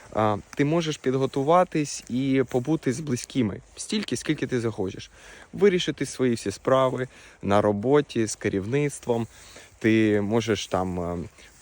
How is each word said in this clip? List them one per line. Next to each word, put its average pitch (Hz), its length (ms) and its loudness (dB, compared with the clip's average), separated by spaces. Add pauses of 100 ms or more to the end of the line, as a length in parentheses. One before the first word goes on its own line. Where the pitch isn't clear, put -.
(160)
Е, 107 220 2 (180)
ти 143 80 2
можеш 156 320 0
підготуватись 139 1120 0
і 131 420 0
побути 135 420 0
з 131 80 -4
близькими 127 600 -2 (160)
стільки, 202 400 -4
скільки 147 300 -4
ти 127 140 -2
захочеш. 107 500 -4 (420)
Вирішити 170 540 2
свої 127 280 0
всі 101 160 -4
справи 127 580 0 (340)
на 98 180 4
роботі, 113 680 2
з - 80 -6
керівництвом. 117 920 -2 (520)
Ти 110 420 4
можеш 107 460 0
там, 90 340 -2
е, 87 280 -4 (340)